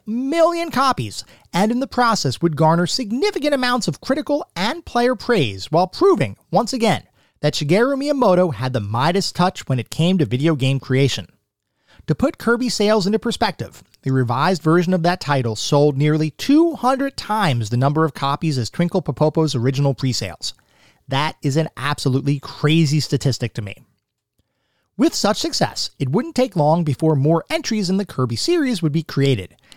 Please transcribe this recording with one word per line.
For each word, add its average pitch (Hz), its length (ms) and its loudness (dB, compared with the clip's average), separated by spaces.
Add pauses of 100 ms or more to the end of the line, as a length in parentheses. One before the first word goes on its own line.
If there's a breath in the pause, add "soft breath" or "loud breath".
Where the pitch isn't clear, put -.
million 330 640 0
copies, 247 560 -2 (260 soft breath)
and 208 200 2
in 240 80 0
the 262 80 -2
process 226 560 0
would 165 120 0
garner 160 300 2
significant 285 720 -2
amounts 247 320 -2
of - 140 -6
critical 285 440 -2 (100)
and 240 300 -4
player 247 300 0
praise 135 560 -2
while 170 160 2
proving, 202 500 2 (140)
once 214 220 0
again, 220 280 0 (380)
that 147 160 0
Shigeru 220 420 2
Miyamoto 226 560 2
had 113 200 -4
the 120 60 -2
Midas 131 520 0
touch - 360 -2
when 131 120 -2
it - 100 -8
came 175 300 0
to 151 60 4
video 143 300 0
game 131 240 0
creation. 127 460 0 (800 soft breath)
To 156 80 -2
put 277 240 -2
Kirby 233 320 0
sales 208 380 2
into 214 100 0
perspective, - 680 -4 (200)
the 135 100 0
revised 131 480 2
version 170 320 2
of 180 80 0
that 170 200 0
title 127 340 -2
sold 147 420 2
nearly 151 320 2
two 311 460 2
hundred 269 420 -2
times 139 540 -2
the 120 60 0
number 143 280 2
of 147 80 -4
copies 143 460 -2
as 113 100 -4
Twinkle 175 320 0
Popopo's 151 540 0
original 135 400 0
presales. 113 580 -6 (540 soft breath)
That 143 340 -2
is 139 160 0
an 160 200 0
absolutely 139 640 -2
crazy 156 600 2
statistic 127 560 -2
to 107 80 -8
me. 101 140 -14 (1200)
With 277 160 2
such 208 260 0
success, - 500 -4 (100)
it 131 80 0
wouldn't 247 280 -2
take 254 200 0
long 160 300 2
before 151 320 2
more 156 320 2
entries 220 400 -2
in 190 80 0
the 202 80 -2
Kirby 117 320 -4
series 285 440 0
would 151 120 0
be 160 100 -2
created, 135 540 -2 (200 soft breath)